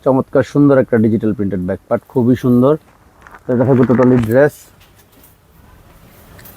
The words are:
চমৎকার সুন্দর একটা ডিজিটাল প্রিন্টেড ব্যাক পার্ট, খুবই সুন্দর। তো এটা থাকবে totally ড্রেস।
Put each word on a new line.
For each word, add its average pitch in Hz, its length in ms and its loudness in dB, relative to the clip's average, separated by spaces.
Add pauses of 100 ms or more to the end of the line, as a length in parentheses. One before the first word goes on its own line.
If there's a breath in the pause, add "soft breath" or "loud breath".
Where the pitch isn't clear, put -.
চমৎকার 131 380 0 (100)
সুন্দর 143 300 2
একটা 123 120 -4 (100)
ডিজিটাল 110 320 -2
প্রিন্টেড 98 320 -6
ব্যাক 95 180 -8
পার্ট, 117 140 -4 (100)
খুবই 127 320 0
সুন্দর। 127 300 2 (720)
তো - 120 -20
এটা 120 120 0
থাকবে 131 220 2
totally 127 280 2 (100)
ড্রেস। 135 280 0 (2000)